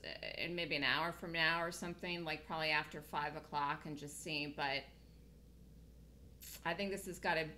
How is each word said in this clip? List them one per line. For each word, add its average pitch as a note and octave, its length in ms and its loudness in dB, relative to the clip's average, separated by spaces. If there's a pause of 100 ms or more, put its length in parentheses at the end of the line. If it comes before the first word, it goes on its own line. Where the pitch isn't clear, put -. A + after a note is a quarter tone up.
(400)
in E3+ 160 0
maybe E3 200 0
an C#3+ 80 2
hour D3 280 6
from E3+ 220 -4
now E3 280 6
or E3+ 100 2
something, F3 540 -2
like, D#3 220 -2
probably D#3 240 4
after D3+ 280 4
five D3+ 360 -2
o'clock, D3 500 0
and D3+ 100 -4
just C#3+ 280 -8
see, D3 340 -2
but C#3 240 2 (1800)
I E3+ 80 2
think G3 160 0
this F#3+ 160 -2
has F3+ 140 -6
gotta E3 260 4 (120)